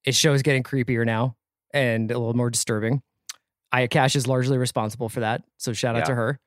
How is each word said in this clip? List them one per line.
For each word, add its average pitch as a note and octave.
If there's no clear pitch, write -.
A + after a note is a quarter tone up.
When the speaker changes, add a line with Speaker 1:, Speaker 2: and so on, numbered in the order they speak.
Speaker 1:
His C3
show D3+
is C3+
getting C3
creepier B2
now A#2
and A2+
a A#2+
little A#2
more A#2+
disturbing. A#2
Aya B2+
Cash C3+
is B2+
largely B2+
responsible A#2
for B2+
that. A2+
So A#2+
shout A#2
out A#2
Speaker 2:
Yeah. -
Speaker 1:
to C3
her. A#2+